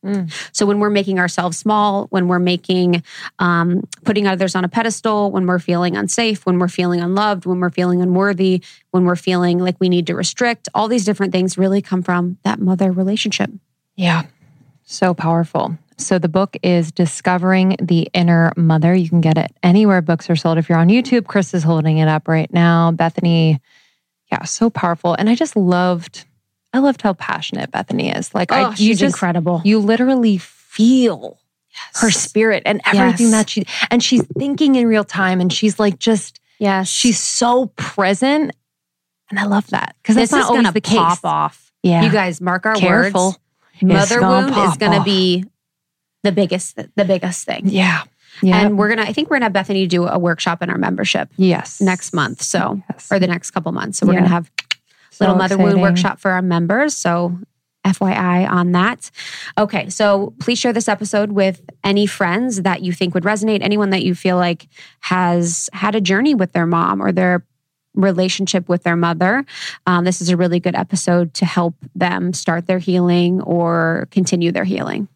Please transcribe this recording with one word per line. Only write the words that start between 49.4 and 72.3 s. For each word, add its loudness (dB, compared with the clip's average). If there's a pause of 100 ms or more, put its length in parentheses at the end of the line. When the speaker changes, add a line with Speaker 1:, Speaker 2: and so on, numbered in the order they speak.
Speaker 2:
have 0
Bethany 0
do 0
a -2
workshop -2
in -6
our -4
membership -2
Speaker 1:
Yes. 0
Speaker 2:
next -2
month. -4
So, -4
Speaker 1:
Yes. -14
Speaker 2:
or 0
the 2
next -6
couple -6
months. -8
So 0
we're 2
Speaker 1:
Yeah. 0
Speaker 2:
gonna 4
have -4 (600)
Speaker 1:
So -2
Speaker 2:
little 2
mother 2
wound 4
Speaker 1:
exciting. 4
Speaker 2:
workshop 2
for -2
our 0
members. 0
So -2 (480)
F 0
Y 0
I 0
on 0
that. 0 (460)
Okay. -2
So 0
please -2
share -2
this -2
episode -2
with 0 (220)
any 2
friends -2
that -2
you -4
think -4
would -2
resonate, 0
anyone 0
that -2
you 0
feel -2
like -2 (340)
has 0
had -4
a 0
journey 2
with -2
their 0
mom 2
or 0
their 0 (500)
relationship 0
with -2
their 0
mother. 0 (400)
Um, 2
this -2
is -2
a 2
really 0
good -4
episode -2
to 0
help -2 (180)
them -2